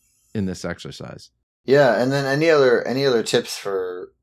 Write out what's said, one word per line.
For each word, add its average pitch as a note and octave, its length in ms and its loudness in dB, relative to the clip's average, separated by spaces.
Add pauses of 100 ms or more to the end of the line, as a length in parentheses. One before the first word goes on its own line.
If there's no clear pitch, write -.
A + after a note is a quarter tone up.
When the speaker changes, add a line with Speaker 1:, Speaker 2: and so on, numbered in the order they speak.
(340)
Speaker 1:
in G2+ 120 -4
this F2+ 180 -8
exercise. - 680 -14 (340)
Speaker 2:
Yeah, B2 360 4
and C3 120 0
then C#3 120 0
any C#3+ 240 0
other, C3+ 380 4
any C3+ 180 -2
other A#2+ 180 0
tips A#2 360 -2
for, F#2 540 -6 (100)